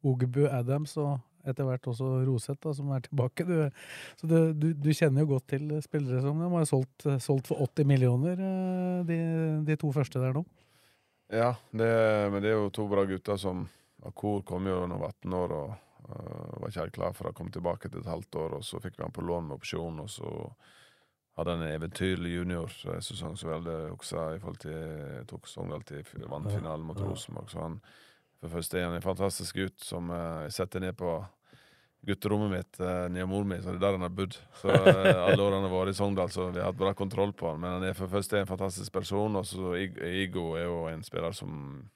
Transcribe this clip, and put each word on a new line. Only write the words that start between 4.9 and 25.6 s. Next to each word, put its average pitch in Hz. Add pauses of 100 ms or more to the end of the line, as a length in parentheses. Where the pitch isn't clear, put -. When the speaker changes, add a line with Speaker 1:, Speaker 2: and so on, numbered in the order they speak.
Speaker 1:
jo 143
godt 127
til 151
spillere 131
som 147
de 170
har 170
solgt, - (160)
solgt 135
for 151
åtti 143
millioner, 131
eh, 185
de, 165 (460)
de 156
to 147
første 135
der 131
nå. 156 (840)
Speaker 2:
Ja, 117 (180)
det, 113 (420)
men 101
det 107
er 110
jo 104
to 107
bra 98
gutter 95
som, 92 (380)
Akor 104
kom 92
jo 95
da 87
han 90
var -
atten 90
år, 90
og, 76 (380)
eh, 50
var 50
ikke 80
helt -
klar 90
for -
å -
komme 87
tilbake 87
til -
et -
halvt 85
år, 80
og -
så -
fikk -
vi -
han -
på -
lån 85
med 69
opsjon, 82
og 73
så - (1040)
hadde 85
han 82
en 78
eventyrlig 87
junior, 87 (220)
eh, 85
sesong 85
som 85
vi 80
aldri 82 (200)
husker 80
i -
forhold -
til, 78
tok -
Sogndal -